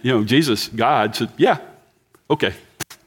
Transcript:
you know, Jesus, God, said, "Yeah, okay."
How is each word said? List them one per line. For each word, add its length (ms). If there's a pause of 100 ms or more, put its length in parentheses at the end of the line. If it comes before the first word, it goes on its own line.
you 100
know, 100
Jesus, 460
God, 480
said, 200
"Yeah, 220 (720)
okay." 240 (520)